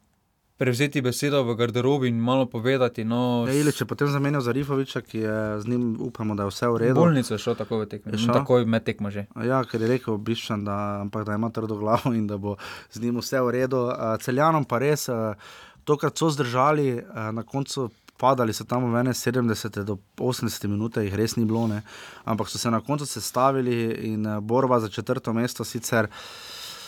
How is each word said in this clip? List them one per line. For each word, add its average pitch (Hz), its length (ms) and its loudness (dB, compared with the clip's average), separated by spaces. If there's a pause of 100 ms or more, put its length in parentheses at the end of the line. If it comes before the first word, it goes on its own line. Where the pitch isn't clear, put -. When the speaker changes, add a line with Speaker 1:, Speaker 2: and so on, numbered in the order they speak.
(600)
Speaker 1:
prevzeti 139 400 2
besedo 135 420 2
v 120 100 0
garderobi 123 560 2
in 117 80 2
malo 123 300 4
povedati, 123 580 0
no, 120 400 2
Speaker 2:
Ja, 123 100 0
Ilić 147 220 4
je 123 80 -2
potem 120 240 0
zamenjal 143 320 0
Zarifovića, 135 600 -2
ki 113 180 -8
je 107 160 0 (220)
z 104 100 -6
njim, 123 160 0 (160)
upamo, 113 340 -4
da 104 100 -2
je 98 60 0
vse - 180 -2
v 117 120 4
redu. 120 180 4
Speaker 1:
Bolnico 143 380 4
je 104 40 -2
šel 117 160 -2
takoj 110 240 -4
v 107 80 -2
tekmi, 107 220 -12
Speaker 2:
Je 107 100 -4
Speaker 1:
no, 110 40 0
Speaker 2:
šel? 117 120 2
Speaker 1:
takoj 127 300 4
med 113 180 2
tekmo 104 280 -4
že. 104 160 -6 (120)
Speaker 2:
Ja, 127 240 0
ker 117 160 -6
je 113 100 2
rekel 123 280 0
Bišćan, 110 460 -4
da, 101 140 -2 (220)
ampak 101 260 -4
da 104 100 -2
ima 113 160 -2
trdo 110 260 -4
glavo 113 360 2
in 110 120 0
da 101 140 -4
bo 101 180 -4 (300)
z - 140 -16
njim 120 180 -2
vse 135 200 -4
v 123 120 2
redu. 127 400 0
Eh, 113 280 -2
Celjanom 147 460 2
pa 117 140 0
res, 143 300 0
eh, 110 260 -2 (480)
tokrat 147 340 0
so 160 140 2
zdržali, 139 640 2
eh, 117 100 -6 (260)
na 113 120 -6
koncu 135 480 -4 (240)
padali 123 380 4
so 110 120 -8
tam 123 220 0
v 117 100 2
ene 123 160 2
sedemdesete 117 720 0
do 101 160 -4 (160)
osemdesete 120 520 -2
minute, 107 340 -2
jih 101 140 0
res 110 220 0
ni 117 80 2
bilo, 113 220 2
ne. 107 160 -2 (400)
Ampak 110 260 -2
so - 80 -8
se 120 140 -2
na 113 100 2
koncu 143 240 -2
sestavili 127 720 0 (300)
in, 110 180 -2
eh, 107 160 -2
borba 123 400 4
za 107 80 -2
četrto 120 460 -4
mesto 120 300 -2
sicer 113 440 0 (800)